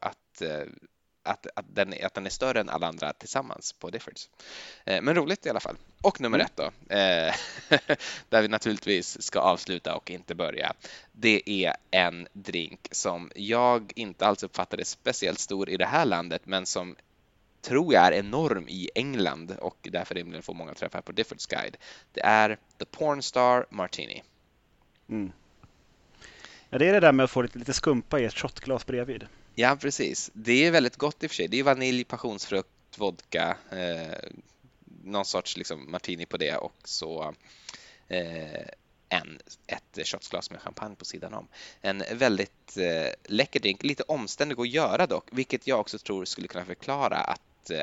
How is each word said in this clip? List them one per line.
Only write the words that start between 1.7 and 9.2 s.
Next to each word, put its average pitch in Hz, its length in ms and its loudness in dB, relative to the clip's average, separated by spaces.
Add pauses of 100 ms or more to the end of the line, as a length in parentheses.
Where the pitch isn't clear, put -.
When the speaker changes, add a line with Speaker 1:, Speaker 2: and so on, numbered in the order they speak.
Speaker 1:
den, 98 180 2 (100)
att 95 100 -2
den 98 120 -6
är 95 40 -6
större 127 300 0
än 98 100 -2
alla 82 180 -2
andra 80 260 -4
tillsammans - 600 -8
på - 160 -12
Diffords. - 400 -12 (560)
Eh, 95 160 2
men 139 140 4
roligt 180 300 0
i - 40 -2
alla 101 100 0
fall. - 160 -8 (260)
Och 196 200 4
nummer 117 160 2
Speaker 2:
Mm. 85 80 6
Speaker 1:
ett - 100 -10
då, - 400 -4
eh, 87 380 4 (360)
<laughs> - 600 0
där 113 120 6
vi 107 60 4
naturligtvis 104 720 0